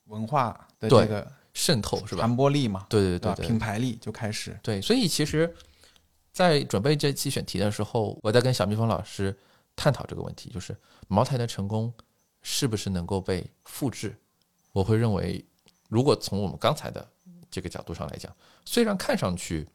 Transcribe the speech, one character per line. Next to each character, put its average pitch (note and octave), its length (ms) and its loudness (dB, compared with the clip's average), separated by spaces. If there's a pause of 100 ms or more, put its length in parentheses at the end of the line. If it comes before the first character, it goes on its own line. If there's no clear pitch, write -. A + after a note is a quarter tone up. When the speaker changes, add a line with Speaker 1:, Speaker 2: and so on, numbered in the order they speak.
Speaker 1:
文 A2 200 -8
化 B2+ 240 0 (300)
的 - 100 0
这 C#3+ 60 10 (120)
个 G#2+ 140 -2
Speaker 2:
对， - 60 -12 (260)
渗 C3 280 2
透 - 240 -2
是 G2 100 -8
吧？ E2+ 60 0
Speaker 1:
传 A#2 140 2
播 C#3 140 4
力 C#3+ 180 2
嘛， F#2+ 220 -4
Speaker 2:
对， G#2+ 120 4
对， F#2+ 100 4
对， F2 80 0
Speaker 1:
对 G#2+ 100 -2
吧？ F#2+ 60 0
Speaker 2:
对。 - 120 -6
Speaker 1:
品 A2+ 120 2
牌 G#2+ 200 -4
力 A#2+ 220 -2
就 - 100 -10
开 G#2+ 200 -6
始。 - 300 -8
Speaker 2:
对， G2+ 200 -2
所 A3 140 2
以 B3+ 120 2
其 D3+ 180 0
实 D#3+ 280 0 (800)
在 D#3+ 320 4
准 A2 180 0
备 D3 140 4
这 D3 180 2
期 C#3 160 -4
选 - 160 -4
题 - 140 -4
的 G#2 120 2
时 G#2+ 120 -4
候， G#2 380 -2
我 G#2+ 100 0
在 A#2+ 100 8
跟 B2+ 120 4
小 G#2+ 120 2
蜜 G#2 100 0
蜂 A2+ 120 0
老 F#2+ 160 0
师 G2 340 -4 (380)
探 D3 180 2
讨 - 120 -6
这 - 100 -10
个 F2+ 60 -8
问 F2 140 -8
题， - 140 -18
就 - 100 -8
是 - 160 -10 (320)
茅 G2+ 160 4
台 B2+ 140 0
的 A#2+ 80 0
成 G2 220 -6
功 A2 260 -2 (480)
是 - 260 -2
不 A2 80 0
是 G2+ 140 -2
能 F2+ 160 -2
够 F#2+ 160 -2
被 F#2+ 240 -2 (180)
复 - 260 -4
制？ - 260 -8 (560)
我 G2 120 2
会 A2 140 4
认 A2+ 160 2
为， F#2 300 -2 (440)
如 A2+ 160 2
果 C#3 120 6
从 - 260 -4
我 G2+ 60 -2
们 D#2+ 100 -6
刚 C3+ 180 2
才 - 140 -8
的 - 180 -12 (440)
这 F#2+ 100 -8
个 F2+ 80 -8
角 - 140 -12
度 F2 100 -8
上 D#2 140 -8
来 - 100 -12
讲， - 160 -14 (320)
虽 - 180 2
然 G3+ 140 0
看 A3+ 200 0
上 F#2 200 0
去 D#2+ 380 -6